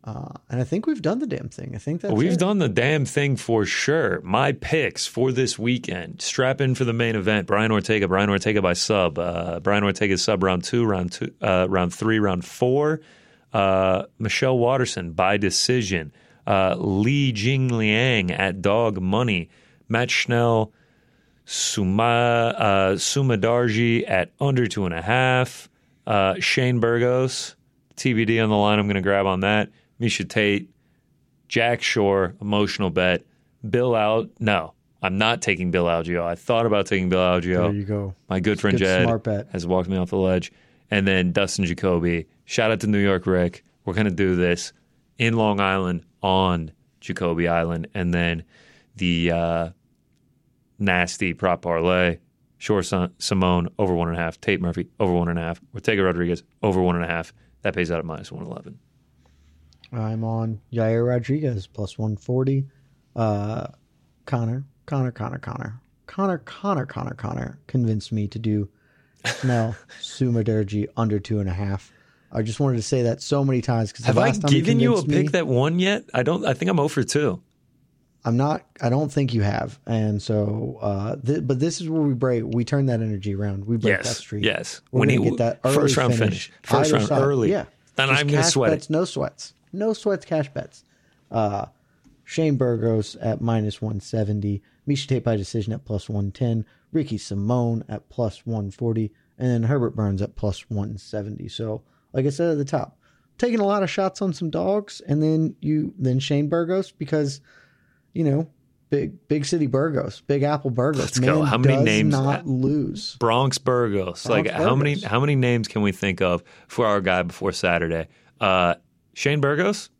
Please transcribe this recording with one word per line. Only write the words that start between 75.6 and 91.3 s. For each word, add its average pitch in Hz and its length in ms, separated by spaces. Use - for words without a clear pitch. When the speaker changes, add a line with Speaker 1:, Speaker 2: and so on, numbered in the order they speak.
Speaker 2:
yet? 190 340
I 127 100
don't. 160 220
I 131 100
think 180 160
I'm 175 100
oh 143 80
for 127 160
two. 131 360
Speaker 1:
I'm 117 120
not, 147 260
I 127 80
don't 139 240
think 135 220
you 110 80
have. 101 440
And 107 360
so, 107 580
uh, 104 360
th-, 139 300
but 127 140
this 165 220
is 160 80
where 160 100
we 147 140
break, 123 320
we 117 180
turn 139 220
that 117 160
energy 104 320
around. 98 320
We 117 100
break 107 220
Speaker 2:
Yes, - 100
Speaker 1:
that 117 60
streak. - 280
Speaker 2:
yes. - 380
Speaker 1:
We're 127 100
Speaker 2:
When - 100
Speaker 1:
gonna 123 140
Speaker 2:
he - 60
Speaker 1:
get - 100
that 117 220
Speaker 2:
first 135 140
Speaker 1:
early 131 100
Speaker 2:
round 120 100
Speaker 1:
finish. 95 300
Speaker 2:
finish. - 40
First 147 260
Speaker 1:
Either 151 80
Speaker 2:
round 107 120
Speaker 1:
side. - 140
Speaker 2:
early. 139 280
Speaker 1:
Yeah. 202 140
Speaker 2:
Then 135 120
Speaker 1:
Just 135 140
Speaker 2:
I'm 147 60
gonna 147 140
Speaker 1:
cash 165 100
Speaker 2:
sweat - 200
it. 156 40
Speaker 1:
bets, - 120
no 156 160
sweats. - 480
No 214 180
sweats, 202 320
cash 151 240
bets. - 360